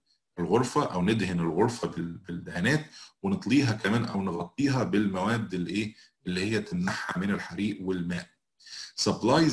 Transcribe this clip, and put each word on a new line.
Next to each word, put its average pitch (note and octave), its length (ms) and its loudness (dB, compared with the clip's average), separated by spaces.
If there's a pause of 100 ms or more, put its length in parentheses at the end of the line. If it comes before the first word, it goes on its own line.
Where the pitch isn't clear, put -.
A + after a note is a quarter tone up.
(400)
الغرفة A#2+ 540 2
أو F2+ 80 0
ندهن F#2+ 380 2
الغرفة F2+ 480 2
بال-، E2+ 300 -6 (100)
بالدهانات F2+ 580 -2 (380)
ونطليها A2+ 500 2
كمان A2 320 0
أو G2 160 -2
نغطيها G2 640 -2
بالمواد G2 680 0
الإيه F#2+ 400 -2 (340)
اللي F#2 240 -2
هي A2 80 2
تمنعها F2+ 600 -4
من G2+ 120 0
الحريق G2 500 -4
والماء. F2+ 480 -4 (720)
Supply A2+ 520 4